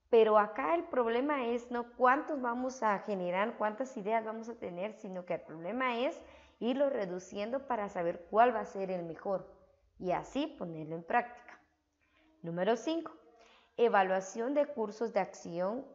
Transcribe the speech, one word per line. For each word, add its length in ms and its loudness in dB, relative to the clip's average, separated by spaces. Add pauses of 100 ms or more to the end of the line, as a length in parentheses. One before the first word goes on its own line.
(120)
pero 260 8
acá 380 2
el 80 2
problema 640 0
es 240 -4
no 260 -6
cuántos 420 4
vamos 440 -4
a 160 2
generar, 580 -2
cuántas 400 -4
ideas 260 0
vamos 240 -8
a 120 -12
tener, 340 -6
sino 320 -10
que 80 -4
el 80 -4
problema 560 -4
es 240 -2 (380)
irlo 320 2
reduciendo 760 -4
para 220 -2
saber 400 -2
cuál 260 8
va 40 -2
a 60 -4
ser 260 -6
el 120 -4
mejor 500 -6 (440)
y 140 -2
así 360 -2 (120)
ponerlo 360 -8
en 80 -6
práctica. 540 -2 (840)
Número 340 2
cinco, 380 -4 (640)
evaluación 760 4
de 140 4
cursos 460 -4
de 80 2
acción 720 -4